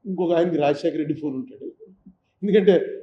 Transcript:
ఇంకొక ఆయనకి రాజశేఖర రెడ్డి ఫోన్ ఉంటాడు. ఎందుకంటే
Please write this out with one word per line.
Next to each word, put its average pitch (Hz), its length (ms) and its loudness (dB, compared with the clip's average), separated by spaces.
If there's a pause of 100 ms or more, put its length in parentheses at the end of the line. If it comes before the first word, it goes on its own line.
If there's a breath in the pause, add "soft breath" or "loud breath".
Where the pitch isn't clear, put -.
ఇంకొక 175 260 -2
ఆయనకి 170 240 2
రాజశేఖర 147 400 0
రెడ్డి 156 180 -4
ఫోన్ 147 200 -8
ఉంటాడు. 127 300 -12 (760)
ఎందుకంటే 196 300 4 (300)